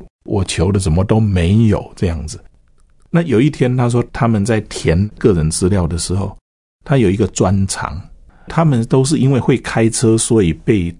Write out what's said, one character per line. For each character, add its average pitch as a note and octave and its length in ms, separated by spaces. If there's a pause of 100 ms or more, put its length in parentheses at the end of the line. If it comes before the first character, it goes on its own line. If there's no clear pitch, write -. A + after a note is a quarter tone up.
(240)
我 G#2 180
求 F2+ 300
的 G2+ 80
怎 F#2+ 100
么 E2+ 140
都 A2 160
没 G2+ 480
有 - 300
这 G2 100
样 D#2 180
子。” - 140 (720)
那 E3+ 120
有 A#2+ 180
一 D3 80
天 B2+ 260
他 B2 140
说 A#2+ 120 (120)
他 B2+ 120
们 G#2+ 200
在 A2 160
填 F#2 440 (120)
个 A2 160
人 D#2+ 180
资 F#2 160
料 F#2 180
的 E2 120
时 F2 180
候， G2 180 (520)
他 C#3+ 120
有 G2+ 140
一 G2+ 60
个 G2+ 100
专 G2 400
长， - 340 (460)
他 E3 160
们 C3+ 220
都 C3 180
是 C#3 140
因 C3 160
为 B2 60
会 B2 180
开 A2+ 320
车， A2 280
所 A2 240
以 E2 120
被 F2+ 360 (100)